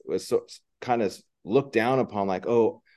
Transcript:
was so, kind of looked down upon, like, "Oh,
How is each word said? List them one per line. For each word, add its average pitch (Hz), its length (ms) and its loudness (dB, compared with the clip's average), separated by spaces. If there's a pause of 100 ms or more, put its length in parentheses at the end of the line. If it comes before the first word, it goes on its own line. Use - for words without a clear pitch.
was 82 200 -4
so, 110 200 -2 (340)
kind 120 220 0
of 98 120 -2 (300)
looked 135 300 0
down 120 240 2
upon, 104 280 -2
like, 92 200 -4
"Oh, 117 340 2 (160)